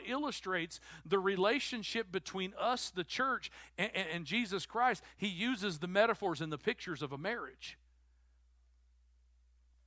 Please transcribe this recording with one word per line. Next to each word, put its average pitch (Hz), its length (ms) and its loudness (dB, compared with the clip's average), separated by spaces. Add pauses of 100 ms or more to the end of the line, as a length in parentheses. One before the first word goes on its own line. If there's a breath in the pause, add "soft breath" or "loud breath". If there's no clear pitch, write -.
illustrates 202 720 -2 (260 loud breath)
the 165 140 4
relationship 202 920 2
between 190 480 -4
us, 240 320 2
the 180 140 -2
church, 262 440 0 (300 loud breath)
and, 196 160 0
and, 185 180 0
and 170 120 -4
Jesus 190 420 0
Christ. 233 340 2 (160 loud breath)
He 202 100 0
uses 190 520 0
the 175 80 -4
metaphors 196 540 4
and 160 100 -4
the 147 80 -2
pictures 185 420 -4
of 139 120 -4
a 139 40 -4
marriage. 165 600 -6 (2000)